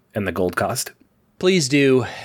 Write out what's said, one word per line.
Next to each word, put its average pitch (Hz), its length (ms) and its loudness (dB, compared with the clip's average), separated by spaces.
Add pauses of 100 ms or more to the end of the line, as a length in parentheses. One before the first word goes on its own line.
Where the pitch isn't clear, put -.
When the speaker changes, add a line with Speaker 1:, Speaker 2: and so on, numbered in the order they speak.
(140)
Speaker 1:
and 101 140 -6
the 90 40 -4
gold 90 240 -2
cost. - 360 -4 (480)
Speaker 2:
Please 185 280 2
do 131 380 4 (200)